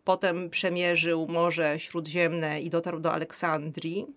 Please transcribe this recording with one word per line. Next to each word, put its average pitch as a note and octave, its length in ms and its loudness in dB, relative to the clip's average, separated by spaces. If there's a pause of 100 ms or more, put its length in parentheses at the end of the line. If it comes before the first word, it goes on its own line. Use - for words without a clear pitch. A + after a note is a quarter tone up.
potem F#3 460 2
przemierzył E3+ 800 2
Morze E3 500 2
Śródziemne D#3+ 800 0
i E3 100 -6
dotarł E3+ 300 -2
do D#3+ 120 2
Aleksandrii, E3 920 -2 (100)